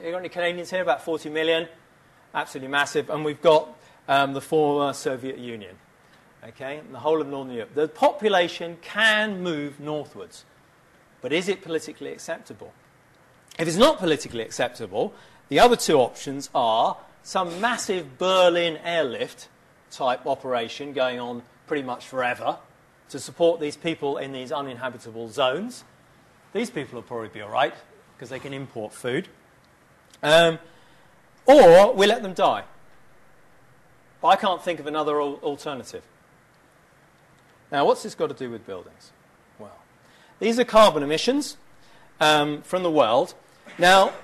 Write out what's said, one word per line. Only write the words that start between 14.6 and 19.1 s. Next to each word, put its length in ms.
the 100
other 160
two 240
options 560
are 420
some 360
massive 580
Berlin 680
airlift 640